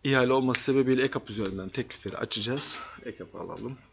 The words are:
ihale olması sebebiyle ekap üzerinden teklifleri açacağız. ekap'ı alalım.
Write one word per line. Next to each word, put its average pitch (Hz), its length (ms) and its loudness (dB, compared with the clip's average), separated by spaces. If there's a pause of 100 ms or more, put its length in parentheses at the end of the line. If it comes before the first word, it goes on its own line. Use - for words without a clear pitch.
ihale 131 280 4
olması 127 300 2
sebebiyle 131 400 4
ekap - 280 -2
üzerinden 98 380 -4
teklifleri - 480 -8
açacağız. 113 640 -4 (260)
ekap'ı - 340 -12
alalım. 113 400 -8 (140)